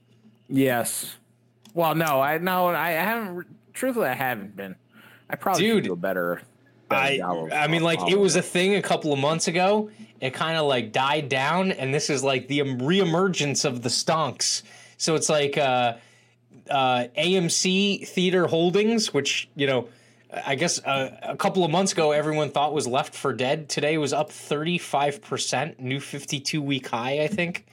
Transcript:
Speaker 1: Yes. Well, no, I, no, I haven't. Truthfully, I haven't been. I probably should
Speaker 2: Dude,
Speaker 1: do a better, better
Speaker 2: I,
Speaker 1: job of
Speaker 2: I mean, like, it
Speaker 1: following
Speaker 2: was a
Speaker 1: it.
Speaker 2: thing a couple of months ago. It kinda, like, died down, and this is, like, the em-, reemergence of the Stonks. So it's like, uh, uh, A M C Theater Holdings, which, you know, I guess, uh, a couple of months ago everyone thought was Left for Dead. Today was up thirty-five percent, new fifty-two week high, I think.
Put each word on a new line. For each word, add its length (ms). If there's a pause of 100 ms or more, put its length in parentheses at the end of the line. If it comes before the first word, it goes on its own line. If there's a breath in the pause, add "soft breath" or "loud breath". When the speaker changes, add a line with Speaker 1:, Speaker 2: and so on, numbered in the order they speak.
(500)
Speaker 1:
Yes. 680 (560)
Well, 200
no, 280
I, 160
no, 300
I 240
haven't. 560 (260)
Truthfully, 340
I 60
haven't 420
been. 200 (540 loud breath)
I 60
probably 320
should 80
Speaker 2:
Dude, 80
Speaker 1:
do 100
a 40
better, 440 (460)
better 140
Speaker 2:
I, 160
Speaker 1:
job 200
of 140
Speaker 2:
I 160
mean, 160
like, 160
it 40
Speaker 1:
following 180
Speaker 2:
was 160
a 20
Speaker 1:
it. 60
Speaker 2:
thing 300
a 60
couple 320
of 60
months 300
ago. 420 (300 loud breath)
It 120
kinda, 300
like, 300
died 340
down, 460
and 200
this 160
is, 140
like, 240
the 140
em-, 180
reemergence 840
of 180
the 60
Stonks. 720 (320 loud breath)
So 200
it's 140
like, 280
uh, 380 (760 loud breath)
uh, 440
A 200
M 140
C 560
Theater 420
Holdings, 680
which, 420
you 120
know, 220 (560 loud breath)
I 100
guess, 280
uh, 400
a 140
couple 260
of 80
months 200
ago 200
everyone 380
thought 240
was 140
Left 260
for 200
Dead. 360
Today 280
was 160
up 180
thirty-five 880
percent, 580
new 200
fifty-two 600
week 260
high, 340
I 60
think. 460